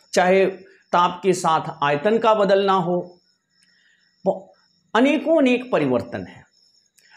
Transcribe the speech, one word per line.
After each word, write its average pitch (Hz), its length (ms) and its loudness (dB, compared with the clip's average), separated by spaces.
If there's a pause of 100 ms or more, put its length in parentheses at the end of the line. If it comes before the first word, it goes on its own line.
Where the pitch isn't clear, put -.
(140)
चाहे 185 320 2
ताप - 800 -2
के 190 100 2
साथ 156 360 -2 (140)
आयतन 151 340 0
का 220 160 2
बदलना 196 400 2
हो, 175 240 -2 (1300)
वो - 280 -6 (400)
अनेकों 294 440 2
अनेक 247 340 0
परिवर्तन 127 560 -2
हैं। - 160 -20 (720)